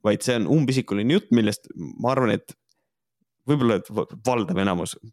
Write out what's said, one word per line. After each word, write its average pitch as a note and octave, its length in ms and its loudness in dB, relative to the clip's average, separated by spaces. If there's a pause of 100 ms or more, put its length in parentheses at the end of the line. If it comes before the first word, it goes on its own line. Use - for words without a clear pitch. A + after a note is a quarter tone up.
vaid - 260 0
see B2 80 0
on G#2 160 0
umbisikuline B2+ 640 2
jutt, - 160 -2
millest G#2+ 400 2
ma - 400 -6
arvan, B2+ 240 2
et - 160 -8 (960)
võib-olla, B2 320 2
et - 100 -10
va-, G#2+ 160 -4 (140)
valdav G2+ 420 -2
enamus F2+ 300 -2 (200)